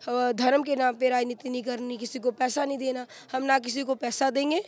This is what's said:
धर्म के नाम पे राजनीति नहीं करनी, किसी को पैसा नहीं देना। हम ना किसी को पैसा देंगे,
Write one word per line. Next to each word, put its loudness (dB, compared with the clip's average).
धर्म 2
के 0
नाम 2
पे 2
राजनीति -2
नहीं -4
करनी, -4
किसी -8
को 0
पैसा 0
नहीं -2
देना। -4
हम -2
ना 4
किसी -2
को 0
पैसा 0
देंगे, 2